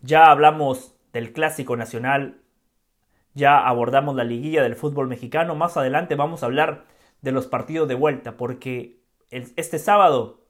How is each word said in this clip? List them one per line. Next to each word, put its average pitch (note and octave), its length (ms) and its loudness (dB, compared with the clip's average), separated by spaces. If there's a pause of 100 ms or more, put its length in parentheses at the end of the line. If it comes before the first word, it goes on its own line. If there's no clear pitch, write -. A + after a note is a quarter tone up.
Ya D#3 240 6
hablamos D3 680 4 (200)
del A#2 180 -8
Clásico D3 440 -4
Nacional, B2 640 -6 (920)
ya C#3 320 4
abordamos B2+ 480 0
la B2 100 -2
liguilla C#3 380 -2
del A#2 140 -2
fútbol C#3+ 320 -6
mexicano. D#3 460 -4
Más E3 240 -4
adelante D3 380 -2
vamos D3+ 260 -4
a B2+ 40 -6
hablar C#3+ 380 -2 (380)
de C#3 100 -6
los C3 140 -4
partidos D#3 420 -4
de B2+ 60 -2
vuelta, C3 420 -2
porque B2 600 -10 (320)
el, B2 260 -14
este D#3+ 220 -8
sábado D#3+ 720 2